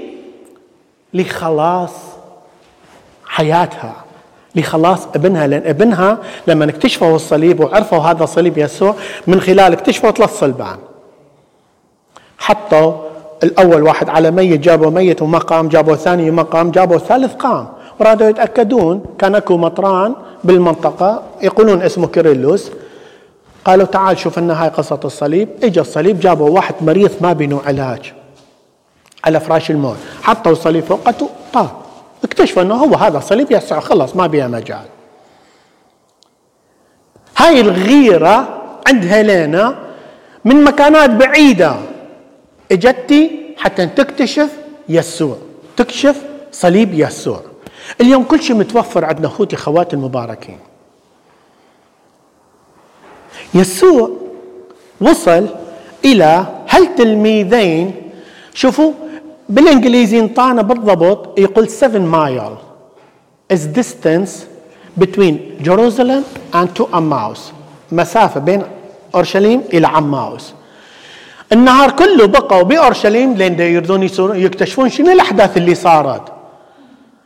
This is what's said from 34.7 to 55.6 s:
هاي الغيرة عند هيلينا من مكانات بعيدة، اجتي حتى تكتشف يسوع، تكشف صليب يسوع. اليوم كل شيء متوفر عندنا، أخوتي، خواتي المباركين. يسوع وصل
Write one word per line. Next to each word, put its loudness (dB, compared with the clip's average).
هاي 6
الغيرة 2
عند 2
هيلينا 2
من 6
مكانات 4
بعيدة، 4
اجتي 0
حتى -4
تكتشف -2
يسوع، -4
تكشف -2
صليب 0
يسوع. -4
اليوم 4
كل 0
شيء -2
متوفر -2
عندنا، -4
أخوتي، -4
خواتي -2
المباركين. -10
يسوع 4
وصل 2